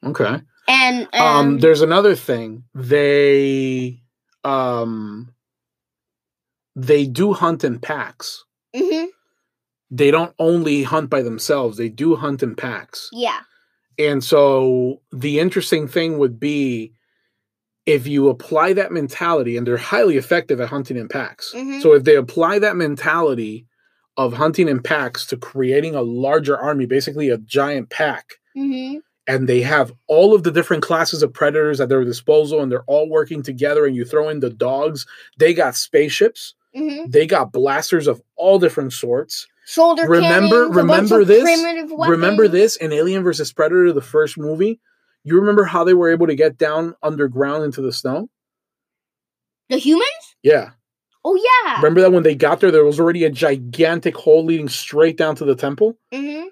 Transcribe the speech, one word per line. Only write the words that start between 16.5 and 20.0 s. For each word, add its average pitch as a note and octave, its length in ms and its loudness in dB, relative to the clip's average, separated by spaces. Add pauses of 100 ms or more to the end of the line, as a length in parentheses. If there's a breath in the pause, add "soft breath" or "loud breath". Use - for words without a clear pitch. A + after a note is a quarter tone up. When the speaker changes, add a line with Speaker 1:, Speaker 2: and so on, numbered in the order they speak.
Speaker 1:
if C#3 200 0
you C#3+ 220 2
apply D#3 460 0
that F#3+ 180 -2
mentality, C#3+ 640 -4
and A#2+ 100 -4
they're A#2+ 100 -2
highly F#3+ 400 0